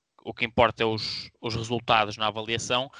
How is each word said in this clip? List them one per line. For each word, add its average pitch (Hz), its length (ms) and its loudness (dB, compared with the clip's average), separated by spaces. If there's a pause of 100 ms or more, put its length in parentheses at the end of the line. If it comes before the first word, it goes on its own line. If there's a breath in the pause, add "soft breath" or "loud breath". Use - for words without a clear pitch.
(220)
o 113 120 -8
que 123 100 -2
importa 117 380 4
é 113 40 4
os, - 440 -4 (100)
os 113 140 -4
resultados 113 600 0
na 110 100 -2
avaliação, 113 720 -2